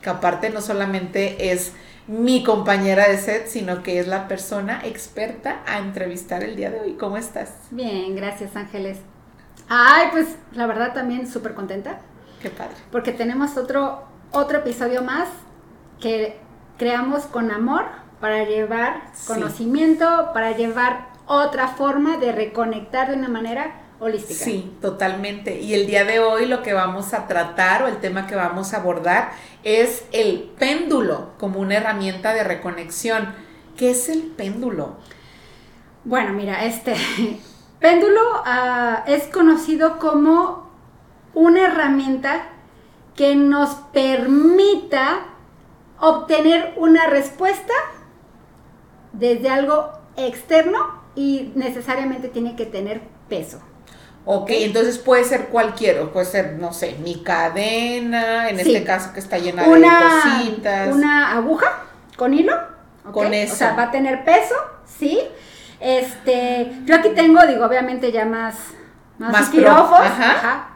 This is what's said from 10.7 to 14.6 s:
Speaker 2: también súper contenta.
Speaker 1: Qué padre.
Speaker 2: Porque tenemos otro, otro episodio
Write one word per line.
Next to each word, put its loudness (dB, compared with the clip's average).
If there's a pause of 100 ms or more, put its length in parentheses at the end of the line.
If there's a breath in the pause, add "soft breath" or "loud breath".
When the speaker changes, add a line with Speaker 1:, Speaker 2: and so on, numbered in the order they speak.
Speaker 2:
también -6
súper -10
contenta. -12 (420)
Speaker 1:
Qué -10
padre. -16 (180)
Speaker 2:
Porque -4
tenemos -4
otro, -4 (300)
otro 0
episodio -4